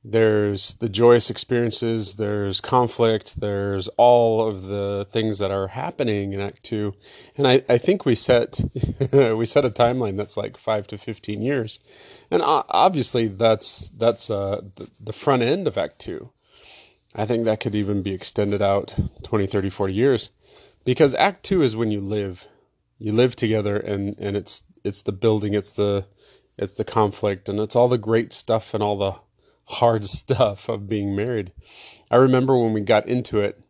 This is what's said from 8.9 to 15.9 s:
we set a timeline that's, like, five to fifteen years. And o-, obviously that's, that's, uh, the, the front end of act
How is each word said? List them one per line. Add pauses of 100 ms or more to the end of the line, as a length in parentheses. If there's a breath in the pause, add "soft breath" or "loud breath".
we
set
a
timeline
that's,
like,
five
to
fifteen
years. (520 loud breath)
And
o-,
obviously
that's,
that's,
uh, (140)
the,
the
front
end
of
act